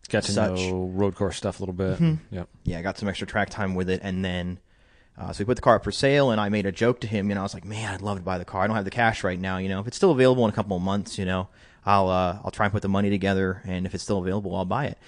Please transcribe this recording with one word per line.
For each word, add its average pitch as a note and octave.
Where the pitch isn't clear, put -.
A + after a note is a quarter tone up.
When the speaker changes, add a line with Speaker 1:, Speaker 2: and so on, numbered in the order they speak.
Speaker 1:
Got G#2+
to -
Speaker 2:
such. G#2
Speaker 1:
know F#2
road F#2+
course F#2+
stuff -
a -
little F#2+
bit. F#2
Speaker 2:
Mm-hmm. D#3
Speaker 1:
Yep. F#2
Speaker 2:
Yeah, F2
I E2+
got F#2+
some G#2
extra F#2+
track G2+
time F#2+
with F#2
it, F#2
and F#2+
then, F2+
uh, F#2
so -
we -
put B2
the -
car A#2
up -
for G#2
sale, C#3
and G#2+
I G#2
made G#2
a G2
joke A#2+
to A#2+
him, G#2
you G2+
know, G2
I F#2+
was G2
like, F2+
"Man, G#2+
I'd F#2+
love G2+
to F#2
buy F#2
the F2
car. F#2+
I G2
don't A2
have G#2
the F#2+
cash A#2
right F#2
now, F#2
you F#2+
know. F#2+
If G2+
it's A#2+
still F#3+
available B2+
in G#2+
a G#2
couple G2+
of F2
months, G2
you G2+
know, F#2
I'll, G2
uh, F#2
I'll G2
try G#2+
and G2
put G#2
the G2
money G2
together, F#2+
and F#2
if F2
it's F#2
still G#2
available, F#2
I'll F#2+
buy A2
it." -